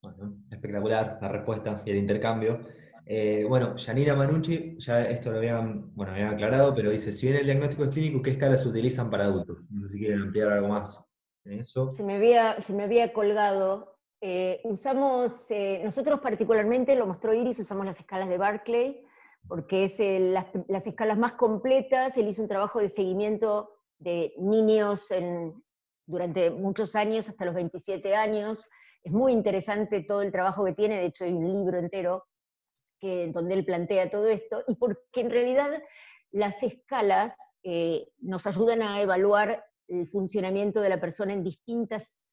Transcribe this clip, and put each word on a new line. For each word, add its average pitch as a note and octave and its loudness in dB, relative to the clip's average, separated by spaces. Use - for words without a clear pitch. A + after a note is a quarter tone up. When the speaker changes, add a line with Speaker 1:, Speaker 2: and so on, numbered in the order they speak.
Speaker 1:
Bueno, G2 -14
espectacular G#2+ -2
la G2 -6
respuesta G#2 -4
y G#2+ -4
el G2+ 2
intercambio. A2 0
Eh, G#2+ 0
bueno, B2 2
Yanira C#3 2
Manucci, D#3 0
ya A#2+ 2
esto A#2+ -2
lo A2 -2
habían, A2+ -2
bueno, F#2+ -6
habían G#2 0
aclarado, B2 4
pero G#2+ 2
dice, G#2+ -2
"Si - -2
bien C#3 2
el C#3 0
diagnóstico C#3 0
es C3+ 2
clínico, C#3+ 0
¿qué C3+ 0
escalas C3+ 4
se B2+ 0
utilizan A2+ 0
para G2+ 0
adultos?". F2+ -2
No G2+ -8
sé G2 -10
si G2+ -10
quieren G#2 0
ampliar G#2 2
algo G2+ 2
más G2+ -6
en G2+ -10
eso. C3 -4
Speaker 2:
Se G#3+ -8
me G3+ -4
había, A3+ 2
se - -8
me G3+ -2
había A#3 2
colgado. G#3 0
Eh, F#3 -2
usamos, B3 0
eh, G3 -2
nosotros C#4 0
particularmente, A3+ 2
lo A#3 0
mostró A3 0
Iris, A#3+ -2
usamos G3 -6
las F#3 -10
escalas F#3+ -8
de F3+ 0
Barclay, A#3 -2
porque F3+ 0
es, G3 -4
eh, F#3+ 2
las, F#3 2
las F#3+ -2
escalas G#3+ 0
más A#3 2
completas. C4 2
Él A3 4
hizo G#3+ -4
un G#3 -4
trabajo G#3 0
de G3+ 2
seguimiento G#3 0
de E3+ -2
niños G#3 4
en, F3 -2
durante F3 0
muchos G3 -2
años, G#3+ 0
hasta G3+ -10
los F3 -2
veintisiete F#3 -2
años. G#3+ -2
Es E3+ -4
muy B3+ 4
interesante G#3 0
todo G3+ -2
el G3 -2
trabajo F#3+ 0
que F#3 0
tiene, G#3 0
de F3+ 0
hecho F3 -6
hay F3 0
un F3 0
libro F#3 0
entero F3+ -4
que, F3+ -4
donde E3+ -2
él F#3+ 0
plantea F3+ 0
todo G#3 0
esto, A3 -2
y A3+ 0
porque - -2
en A#3 0
realidad C4 2
las G3+ -2
escalas, G#3+ 0
eh, E3+ -2
nos F#3 -4
ayudan A3+ 2
a G3+ -2
evaluar G3+ 4
el F3 -4
funcionamiento G3 -2
de G3+ 2
la F#3 0
persona G3 -4
en G3 -2
distintas A3 -6